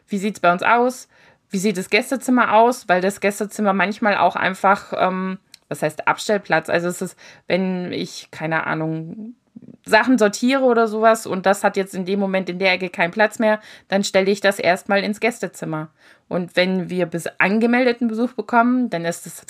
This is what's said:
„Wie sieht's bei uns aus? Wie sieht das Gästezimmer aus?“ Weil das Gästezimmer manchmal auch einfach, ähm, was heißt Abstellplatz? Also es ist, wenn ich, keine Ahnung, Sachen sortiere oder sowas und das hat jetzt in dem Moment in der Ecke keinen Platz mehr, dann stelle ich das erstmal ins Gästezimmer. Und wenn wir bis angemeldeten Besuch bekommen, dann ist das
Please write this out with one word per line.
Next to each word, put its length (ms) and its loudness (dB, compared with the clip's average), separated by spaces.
„Wie 100 -4
sieht's 220 -4
bei 120 4
uns 120 0
aus? 440 2
Wie 80 -4
sieht 200 0
das 120 -8
Gästezimmer 640 0
aus?“ 340 4
Weil 140 2
das 180 -2
Gästezimmer 540 -2
manchmal 440 0
auch 180 2
einfach, 640 0
ähm, 420 -2
was 120 -6
heißt 260 -4
Abstellplatz? 640 0
Also 180 0
es 140 -6
ist, 160 -10
wenn 440 -2
ich, 400 -10
keine 360 -4
Ahnung, 680 -6
Sachen 320 4
sortiere 460 2
oder 240 4
sowas 400 2
und 180 -4
das 180 2
hat 140 0
jetzt 160 -4
in 120 -6
dem 140 -2
Moment 300 -2
in 80 -6
der 160 2
Ecke 160 -4
keinen 220 -2
Platz 260 0
mehr, 220 2
dann 160 0
stelle 280 2
ich 100 -2
das 180 2
erstmal 440 0
ins 160 -4
Gästezimmer. 680 -6
Und 280 -6
wenn 340 0
wir 160 0
bis 220 -6
angemeldeten 720 2
Besuch 260 -2
bekommen, 560 0
dann 160 -4
ist 220 -6
das 220 -18